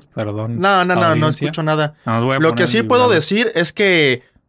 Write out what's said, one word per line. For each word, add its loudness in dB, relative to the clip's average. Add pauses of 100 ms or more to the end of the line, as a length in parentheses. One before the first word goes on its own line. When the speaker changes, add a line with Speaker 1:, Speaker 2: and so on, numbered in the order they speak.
(140)
Speaker 1:
Perdón, -6
Speaker 2:
No, 2
no, 0
no, 0
no 2
Speaker 1:
audiencia. 0
Speaker 2:
escucho -6
nada. -2 (100)
Speaker 1:
Nada 0
más 0
voy 0
a 0
Speaker 2:
Lo 2
Speaker 1:
poner 0
Speaker 2:
que 2
sí 0
Speaker 1:
el 0
Speaker 2:
puedo 2
Speaker 1:
audio. 2
Speaker 2:
decir 0
es 0
que 0 (260)